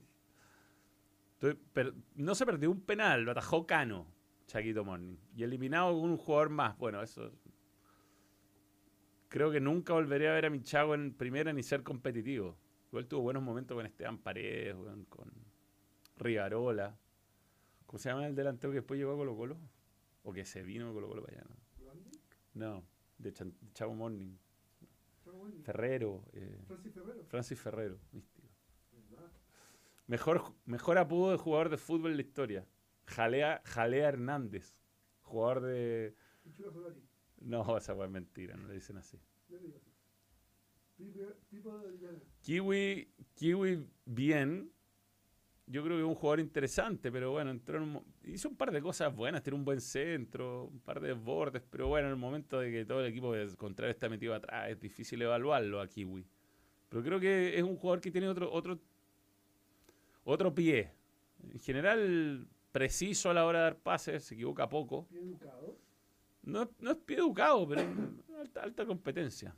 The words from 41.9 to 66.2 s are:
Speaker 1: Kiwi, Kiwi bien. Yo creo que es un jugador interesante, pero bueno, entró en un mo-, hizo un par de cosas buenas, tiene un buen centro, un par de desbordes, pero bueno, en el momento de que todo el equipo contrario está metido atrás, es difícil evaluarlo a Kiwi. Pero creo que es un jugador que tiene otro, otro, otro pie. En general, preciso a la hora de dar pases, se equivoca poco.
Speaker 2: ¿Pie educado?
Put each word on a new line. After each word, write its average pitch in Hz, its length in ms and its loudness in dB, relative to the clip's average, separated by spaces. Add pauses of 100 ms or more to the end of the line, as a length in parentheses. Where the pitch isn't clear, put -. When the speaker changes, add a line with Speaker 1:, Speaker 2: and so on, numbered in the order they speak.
Speaker 1:
Kiwi, 196 680 0 (260)
Kiwi 175 520 2 (180)
bien. 147 640 2 (960)
Yo 139 180 -4
creo 165 140 2
que 160 60 4
es 160 60 4
un 160 60 2
jugador 151 240 4
interesante, 151 720 0
pero 127 200 0
bueno, 143 200 0
entró 127 260 -4
en 156 60 0
un 151 80 -4
mo-, - 140 -8 (180)
hizo 190 260 -6
un 254 60 -12
par 269 160 0
de 147 100 0
cosas 151 340 0
buenas, 131 280 0
tiene 139 120 -2
un 143 80 -2
buen 135 160 2
centro, 127 840 -4
un 131 140 -14
par - 200 -6
de 151 100 -4
desbordes, 127 600 0
pero 131 180 -2
bueno, 143 200 4
en 139 60 0
el 131 60 -2
momento 135 400 -4
de 123 120 0
que 113 140 0
todo 123 160 0
el 127 40 2
equipo 120 280 -2 (220)
contrario 107 360 -2
está 113 180 -2
metido 110 240 -2
atrás, 110 380 -4
es 107 80 -6
difícil 117 420 -6
evaluarlo 117 580 4
a 95 80 -4
Kiwi. 92 380 -8 (640)
Pero 117 140 -2
creo 180 160 2
que 185 360 4
es 175 80 4
un 180 140 0
jugador 175 240 2
que 170 80 -4
tiene 185 180 2
otro, 180 240 0
otro, 170 280 -2 (1400)
otro 165 300 4
pie. 156 380 4 (640)
En 123 60 -10
general, 165 880 2 (240)
preciso 156 580 2
a 175 60 6
la 165 100 8
hora 165 140 6
de 165 60 6
dar 156 120 2
pases, 165 460 0
se - 100 -12
equivoca 135 340 0
poco. 147 400 -2
Speaker 2:
¿Pie 175 140 -14
educado? 156 560 -12 (640)